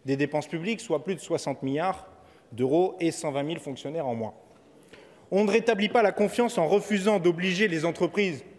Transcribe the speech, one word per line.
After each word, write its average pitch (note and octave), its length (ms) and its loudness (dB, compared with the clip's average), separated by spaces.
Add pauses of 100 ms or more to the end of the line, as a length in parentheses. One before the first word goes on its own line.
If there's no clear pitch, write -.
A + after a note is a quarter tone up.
des C3+ 140 0
dépenses D3 300 -2
publiques, F3+ 320 -4
soit D#3 220 -2
plus F#3 120 -4
de D3 60 -8
soixante D3 420 -4
milliards D3 480 -2 (420)
d'euros C#3+ 480 2
et E3 120 0
cent D#3 180 -6
vingt C#3+ 140 -2
mille D#3+ 160 -6
fonctionnaires C#3+ 460 -8
en A#2+ 80 -2
moins. A2 200 -6 (960)
On G3 140 4
ne G3+ 60 2
rétablit A3 380 2
pas A#3+ 140 4
la F#3+ 100 4
confiance A3 460 0
en E3 80 4
refusant G3+ 520 2
d'obliger F3 480 2
les E3 200 0
entreprises, E3+ 580 0 (140)